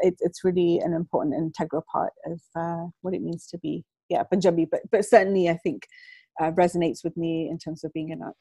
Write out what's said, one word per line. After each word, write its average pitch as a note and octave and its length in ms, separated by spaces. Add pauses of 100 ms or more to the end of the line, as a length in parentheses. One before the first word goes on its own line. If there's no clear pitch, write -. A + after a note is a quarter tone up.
it, F3+ 180
it's - 220
really F3 380
an - 120
important D#3+ 440
integral D#3+ 560
part D#3+ 200 (140)
of, E3 140 (160)
uh, E3+ 300 (160)
what F#3 120
it - 80
means E3+ 260
to F3 100
be, D#3+ 260 (240)
yeah, - 160
Punjabi. E3+ 400
But, - 160 (100)
but G#3 140
certainly F#3+ 440
I E3 80
think, D3+ 300 (540)
uh, D#3+ 120
resonates F3 520
with E3+ 120
me E3 320
in D#3+ 100
terms - 260
of D#3 80
being D#3+ 180
an D#3+ 120
art - 180